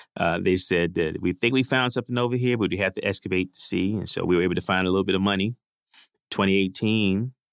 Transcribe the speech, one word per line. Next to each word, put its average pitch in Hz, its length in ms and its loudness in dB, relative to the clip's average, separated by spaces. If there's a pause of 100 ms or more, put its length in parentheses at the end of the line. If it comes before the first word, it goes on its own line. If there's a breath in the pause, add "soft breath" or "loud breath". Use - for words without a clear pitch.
(180 loud breath)
uh, 87 220 0
they 92 180 2
said 85 380 0
that, 82 260 -2
"We 87 120 0
think 120 200 0
we 135 100 2
found 127 300 0
something 123 240 -4
over 123 180 0
here, 123 220 0
but 104 120 2
we 90 80 -4
have 95 180 -2
to - 100 -6
excavate 95 480 -2
to - 80 -12
see." 95 320 0
And 98 160 -4
so 87 160 -2
we 87 100 4
were 85 80 4
able 90 120 0
to 90 60 -4
find 92 240 0
a 90 40 0
little 95 160 2
bit 95 100 0
of 95 60 2
money. 101 340 0 (720 soft breath)
Twenty 98 280 2
eighteen, 104 760 0 (200)